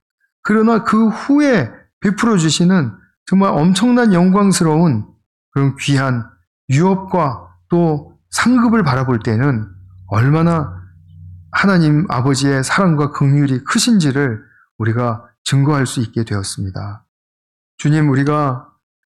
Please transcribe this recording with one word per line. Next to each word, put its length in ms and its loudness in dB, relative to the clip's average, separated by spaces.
그러나 420 0
그 240 2
후에 640 0
베풀어 360 0
주시는 580 0
정말 260 2
엄청난 640 2
영광스러운 920 2
그런 300 0
귀한 500 -2
유업과 840 -2
또 480 0
상급을 540 2
바라볼 360 0
때는 480 -2
얼마나 760 0
하나님 600 2
아버지의 520 0
사랑과 480 0
긍휼이 540 0
크신지를 800 0
우리가 460 -4
증거할 440 0
수 140 -6
있게 240 -6
되었습니다. 840 -8
주님, 320 0
우리가 580 -2